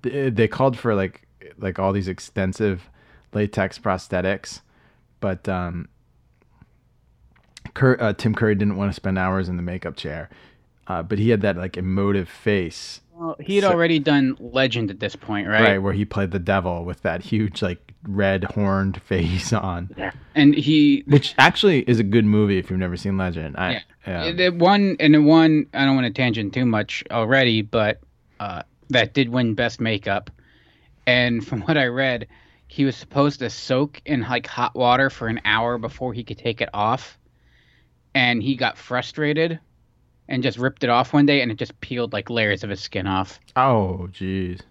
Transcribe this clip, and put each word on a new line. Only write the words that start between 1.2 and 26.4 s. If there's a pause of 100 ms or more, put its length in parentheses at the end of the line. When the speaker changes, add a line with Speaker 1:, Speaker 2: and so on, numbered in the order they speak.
Speaker 1:
like,
all
these
extensive (420)
latex
prosthetics, (600)
but,
um, (1900)
Cur-,
uh,
Tim
Curry
didn't
wanna
spend
hours
in
the
makeup
chair, (580)
uh,
but
he
had
that,
like,
emotive
face. (140)
Speaker 2:
Well,
he
had
Speaker 1:
So
Speaker 2:
already
done
Legend
at
this
point,
right?
Speaker 1:
Right,
where
he
played
the
devil
with
that
huge,
like, (160)
red
horned
<laughs>
face
on.
Speaker 2:
Yeah. (220)
And
he
Speaker 1:
Which
actually
is
a
good
movie
if
you've
never
seen
Legend.
I, (240)
Speaker 2:
Yeah.
Speaker 1:
um,
Speaker 2:
The
one,
and
the
one,
I
don't
wanna
tangent